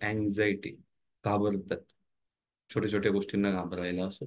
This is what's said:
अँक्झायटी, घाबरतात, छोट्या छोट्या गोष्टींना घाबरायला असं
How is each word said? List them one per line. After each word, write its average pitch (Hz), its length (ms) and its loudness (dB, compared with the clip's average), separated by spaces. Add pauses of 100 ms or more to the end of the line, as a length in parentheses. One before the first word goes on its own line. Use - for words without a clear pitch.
अँक्झायटी, 104 680 0 (540)
घाबरतात, 101 520 0 (960)
छोट्या 104 180 0
छोट्या 104 200 4
गोष्टींना 101 380 2
घाबरायला 90 560 -2
असं - 200 -8